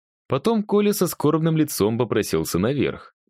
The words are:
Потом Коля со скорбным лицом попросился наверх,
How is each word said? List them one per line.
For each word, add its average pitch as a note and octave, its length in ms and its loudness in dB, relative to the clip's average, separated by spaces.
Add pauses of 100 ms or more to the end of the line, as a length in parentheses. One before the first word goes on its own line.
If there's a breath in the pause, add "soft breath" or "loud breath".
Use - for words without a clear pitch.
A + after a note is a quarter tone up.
(280)
Потом G#3+ 360 0
Коля G#3 280 2
со F#3+ 160 0
скорбным D#3+ 480 0
лицом A#2 420 0
попросился G2+ 640 -2
наверх, G2+ 560 -2 (140)